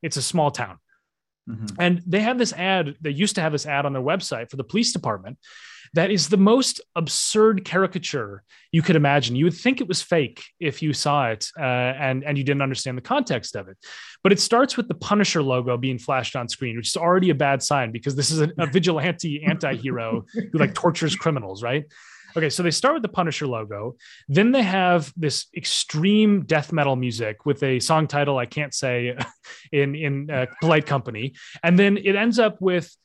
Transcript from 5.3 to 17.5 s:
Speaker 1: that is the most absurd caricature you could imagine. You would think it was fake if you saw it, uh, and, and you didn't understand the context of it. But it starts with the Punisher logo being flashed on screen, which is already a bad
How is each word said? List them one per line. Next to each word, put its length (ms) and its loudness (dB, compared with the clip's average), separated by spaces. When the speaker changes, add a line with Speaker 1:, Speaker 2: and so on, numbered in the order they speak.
Speaker 1:
that 160 2
is 200 0
the 80 4
most 420 4
absurd 720 2
caricature 760 -4
you 100 4
could 140 4
imagine. 400 4
You 100 4
would 120 2
think 240 0
it 60 -4
was 140 -2
fake 420 -2
if 220 -4
you 120 0
saw 360 0
it, 180 -6
uh, 40 -6
and, 600 -2
and 140 -2
you 60 -2
didn't 180 0
understand 360 -4
the 40 -10
context 540 -2
of 120 -10
it. 100 -20
But 80 8
it 80 6
starts 380 2
with 100 -2
the 60 -4
Punisher 500 0
logo 340 0
being 220 -4
flashed 360 -4
on 120 -6
screen, 300 -6
which 100 -6
is 100 -4
already 320 4
a 60 4
bad 260 2